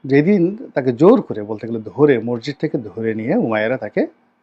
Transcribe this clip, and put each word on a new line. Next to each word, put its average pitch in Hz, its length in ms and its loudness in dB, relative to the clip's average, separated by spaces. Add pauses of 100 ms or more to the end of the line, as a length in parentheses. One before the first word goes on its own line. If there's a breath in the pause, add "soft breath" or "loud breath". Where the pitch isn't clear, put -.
যেদিন 170 680 2
তাকে 131 200 0
জোর 180 280 6
করে, - 220 -8
বলতে 107 240 -10
গেলে 113 120 -6
ধরে, 113 400 2
মসজিদ 120 400 -6
থেকে 160 180 -4
ধরে 110 380 -6
নিয়ে 110 200 -2
উমাইয়ারা 117 420 -2
তাকে 180 300 -4 (360)